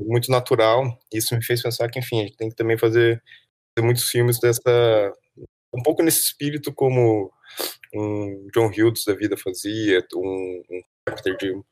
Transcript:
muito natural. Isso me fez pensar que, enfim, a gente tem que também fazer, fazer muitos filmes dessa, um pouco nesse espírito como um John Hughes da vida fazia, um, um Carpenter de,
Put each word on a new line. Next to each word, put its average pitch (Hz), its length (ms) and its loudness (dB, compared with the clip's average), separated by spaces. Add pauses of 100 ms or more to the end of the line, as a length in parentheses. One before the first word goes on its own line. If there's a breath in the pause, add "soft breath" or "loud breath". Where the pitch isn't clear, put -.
muito 117 240 0
natural. 123 680 2 (160)
Isso 110 220 -2
me 117 80 -2
fez 120 180 -2
pensar 117 280 -4
que, - 100 -8
enfim, 120 220 -2
a - 20 -6
gente 98 140 -12
tem 113 120 -6
que 113 60 -10
também 113 220 0
fazer, 117 440 2 (560 soft breath)
fazer 117 80 2
muitos 123 240 0
filmes 120 300 2
dessa, 120 220 2 (1120)
um 120 100 -8
pouco 156 200 2
nesse 160 180 2
espírito 147 520 -6
como 117 580 2 (640 loud breath)
um 104 600 -6
John 117 140 4
Hughes 110 380 0
da 104 80 0
vida 98 240 -2
fazia, 101 680 -2 (100)
um, 92 540 -6
um 90 120 -10 (240)
Carpenter - 320 -4
de, 98 340 -6